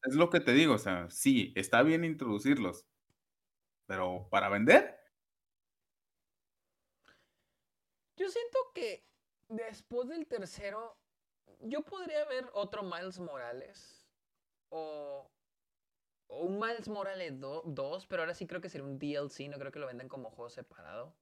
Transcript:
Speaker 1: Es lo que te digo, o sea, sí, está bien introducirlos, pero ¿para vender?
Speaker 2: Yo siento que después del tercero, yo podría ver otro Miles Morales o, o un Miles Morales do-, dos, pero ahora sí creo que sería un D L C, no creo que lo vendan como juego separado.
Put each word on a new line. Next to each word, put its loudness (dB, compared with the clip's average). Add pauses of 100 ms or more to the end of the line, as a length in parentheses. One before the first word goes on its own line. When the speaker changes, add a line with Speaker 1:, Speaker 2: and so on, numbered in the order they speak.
Speaker 1:
Es -2
lo 8
que 6
te 6
digo, 10
o 2
sea, -2
sí, 4
está 6
bien 4
introducirlos, 0 (1000)
pero -2
¿para 6
vender? 6 (3250)
Speaker 2:
Yo -2
siento -2 (160)
que -6 (440)
después -6
del -6
tercero, -8 (640)
yo -4
podría -4
ver -4
otro -4
Miles -8
Morales -12 (640)
o, -8 (1000)
o -6
un 0
Miles -2
Morales -6
do-, -8
dos, -6
pero -4
ahora -4
sí -8
creo -8
que -10
sería -10
un -8
D -4
L -4
C, -10
no -12
creo -10
que -14
lo -8
vendan -12
como -12
juego -12
separado. -14